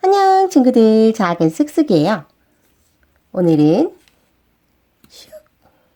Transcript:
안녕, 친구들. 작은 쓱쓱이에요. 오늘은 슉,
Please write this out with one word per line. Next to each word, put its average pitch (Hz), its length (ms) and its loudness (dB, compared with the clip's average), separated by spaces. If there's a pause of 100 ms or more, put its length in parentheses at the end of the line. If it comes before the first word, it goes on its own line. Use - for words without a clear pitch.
안녕, 381 460 0
친구들. 220 640 2
작은 175 340 -2
쓱쓱이에요. 202 760 -2 (1040)
오늘은 170 640 0 (1120)
슉, - 240 -20 (640)